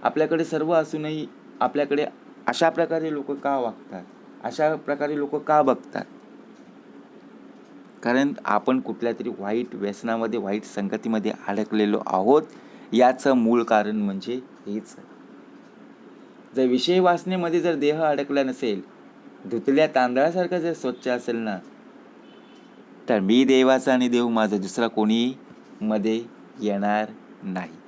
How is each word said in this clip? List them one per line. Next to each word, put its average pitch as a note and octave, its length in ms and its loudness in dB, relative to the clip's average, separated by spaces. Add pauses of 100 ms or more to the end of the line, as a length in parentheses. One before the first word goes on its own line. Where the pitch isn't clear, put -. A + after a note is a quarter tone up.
आपल्याकडे D#3 420 0
सर्व D#3 280 -2
असूनही D#3 540 -2 (320)
आपल्याकडे C#3+ 460 0 (420)
अशा D#3+ 220 2
प्रकारे D#3+ 440 -2
लोक C#3+ 180 -6
का C#3 260 -2
वागतात, G#2+ 460 -6 (400)
अशा D3+ 320 0
प्रकारे D3 420 -4
लोक C#3+ 180 -4
का D3+ 260 2
बघतात? - 440 0 (2000)
कारण C3+ 300 2 (120)
आपण C3 340 2
कुठल्या A2+ 340 -4
तरी A2+ 160 -6 (100)
वाईट A2 340 -2
व्यसनामध्ये, A2+ 680 -4
वाईट G2+ 240 -4
संगतीमध्ये G#2+ 680 -4 (140)
अडकलेलो G#2 580 0
आहोत. A2 360 4 (520)
याचं B2+ 400 4
मूळ A#2+ 300 4
कारण G#2+ 320 2
म्हणजे G2+ 400 -4 (320)
हेच. G#2 280 -10 (1600)
जर C3 100 4
विषय B2+ 340 4
वासनेमध्ये F3 640 2
जर E3 140 0
देह D3 280 0
अडकला C#3+ 400 0
नसेल, B2 380 -4 (640)
धुतल्या C3+ 420 2
तांदळासारखा D#3 720 0
जर E3 140 -2
स्वच्छ C3 340 -6
असेल B2 280 -2
ना, A2 240 -4 (1500)
तर A#2 100 4
"मी A2 240 4
देवाचा C3 500 4
आणि B2+ 160 2
देव A#2+ 180 2
माझा, A2 300 0
दुसरा G2+ 300 -2
कोणी A2+ 460 0 (480)
मध्ये G#2+ 420 -2 (380)
येणार G#2 480 -2 (340)
नाही." F2+ 300 -8 (140)